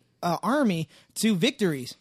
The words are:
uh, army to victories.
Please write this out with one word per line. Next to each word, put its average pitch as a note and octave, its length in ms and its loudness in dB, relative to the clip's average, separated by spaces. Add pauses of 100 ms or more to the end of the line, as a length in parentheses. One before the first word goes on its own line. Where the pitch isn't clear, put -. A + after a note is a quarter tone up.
(220)
uh, E3+ 220 -2
army G3+ 460 0 (320)
to G#3+ 160 2
victories. E3+ 640 -2